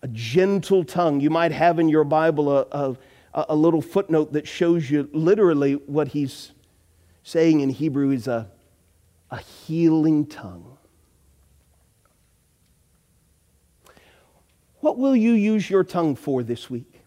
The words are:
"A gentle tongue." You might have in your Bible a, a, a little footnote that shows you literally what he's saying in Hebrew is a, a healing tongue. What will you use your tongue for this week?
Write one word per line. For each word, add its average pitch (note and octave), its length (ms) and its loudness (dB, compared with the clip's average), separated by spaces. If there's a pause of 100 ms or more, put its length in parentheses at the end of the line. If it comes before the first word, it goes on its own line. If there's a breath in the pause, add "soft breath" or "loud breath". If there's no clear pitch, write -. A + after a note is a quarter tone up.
"A C3 80 -12
gentle F3 760 0
tongue." D#3+ 360 0
You D3 80 0
might E3 220 0
have D#3+ 300 2
in D#3+ 80 2
your D#3 160 4
Bible D3+ 520 0
a, C3+ 400 -2 (380 soft breath)
a, - 160 -4
a D#3 60 0
little D#3+ 260 2
footnote D#3+ 500 -2
that D3+ 140 -4
shows E3+ 420 0
you C#3+ 240 -2
literally D#3+ 640 2
what C#3+ 340 -4
he's C#3+ 440 -8 (720)
saying D#3+ 340 4
in C3+ 120 0
Hebrew C#3 420 -2
is B2+ 160 -4
a, A2+ 200 -4 (840)
a B2+ 60 -12
healing D#3+ 840 0
tongue. F#2+ 540 -16 (4000 soft breath)
What C#4 200 -2
will C4+ 180 2
you A3+ 160 4
use G#3+ 360 0
your F#3+ 140 2
tongue E3+ 320 -2
for B2+ 300 -4
this A#2 260 -8
week? B2 360 -14